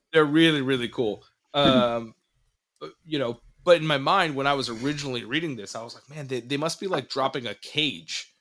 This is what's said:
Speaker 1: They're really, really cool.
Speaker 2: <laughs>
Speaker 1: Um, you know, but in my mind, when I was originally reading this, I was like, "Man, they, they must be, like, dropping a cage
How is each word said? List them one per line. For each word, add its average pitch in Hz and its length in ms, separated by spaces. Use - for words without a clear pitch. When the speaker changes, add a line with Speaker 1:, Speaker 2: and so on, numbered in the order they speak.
Speaker 1:
They're 156 120
really, 151 380
really 127 260
cool. 107 400
Speaker 2:
<laughs> - 60
Speaker 1:
Um, 123 600
you 151 140
know, 117 220
but 170 140
in 156 80
my 147 120
mind, 160 380
when 135 100
I 143 60
was 131 160
originally 127 560
reading 143 320
this, 98 180
I 113 80
was 117 120
like, - 160
"Man, 147 160
they, 127 140
they 131 180
must 156 220
be, 202 60
like, 160 220
dropping 135 380
a 104 80
cage - 760